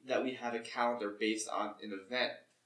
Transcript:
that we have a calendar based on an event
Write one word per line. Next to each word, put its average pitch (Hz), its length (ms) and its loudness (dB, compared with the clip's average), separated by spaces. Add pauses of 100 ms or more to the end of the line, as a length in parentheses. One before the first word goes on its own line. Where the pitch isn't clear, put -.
that 127 160 4
we 127 120 0
have 120 180 -2
a 117 60 -2
calendar 120 600 0
based 110 300 2
on 104 320 0
an 104 240 -8
event - 280 0 (320)